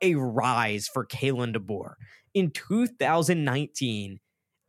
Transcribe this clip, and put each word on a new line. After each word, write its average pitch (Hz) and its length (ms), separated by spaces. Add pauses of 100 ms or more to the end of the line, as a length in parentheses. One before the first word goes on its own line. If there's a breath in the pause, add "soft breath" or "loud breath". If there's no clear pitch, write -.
a 180 140
rise 117 680
for 123 200
Kalen 123 500
DeBoer. 101 380 (400 loud breath)
In 185 160
two 226 360
thousand 160 580
nineteen, 120 760 (480)